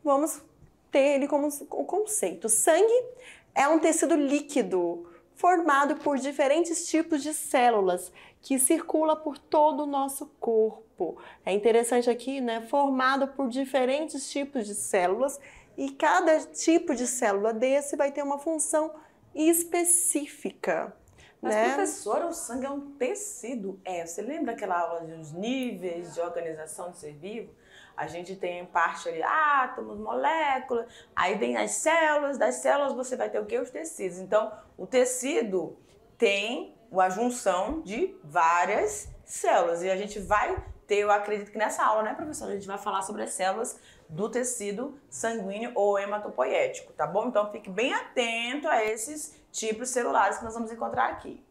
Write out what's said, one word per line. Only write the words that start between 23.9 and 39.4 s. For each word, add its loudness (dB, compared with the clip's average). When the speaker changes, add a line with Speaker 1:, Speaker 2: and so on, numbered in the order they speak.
Speaker 2:
você -10
lembra -4
aquela -2
aula -2
dos -12
níveis -6
de -6
organização -8
do -20
ser -16
vivo? -12
A -6
gente -10
tem -6
parte 0
ali, -4
átomos, 0
moléculas, -2
aí 0
vem -2
as -2
células, 2
das 2
células 2
você -6
vai -4
ter -4
o -6
quê? -4
Os -6
tecidos. -8
Então, 0
o -10
tecido 0
tem 0
a 6
junção 0
de -4
várias 2
células. 2